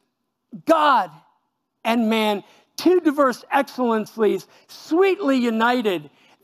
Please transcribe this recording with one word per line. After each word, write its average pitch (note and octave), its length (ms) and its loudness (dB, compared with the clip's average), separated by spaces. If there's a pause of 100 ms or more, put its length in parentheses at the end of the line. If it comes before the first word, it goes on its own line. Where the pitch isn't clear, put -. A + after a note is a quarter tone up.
(640)
God C#4+ 460 2 (720)
and A3+ 240 0
man, G#3+ 340 0 (340)
two F4+ 240 2
diverse C#4+ 500 0
excellencies, A3 960 -2 (220)
sweetly E4+ 720 0
united. A3+ 720 -2 (360)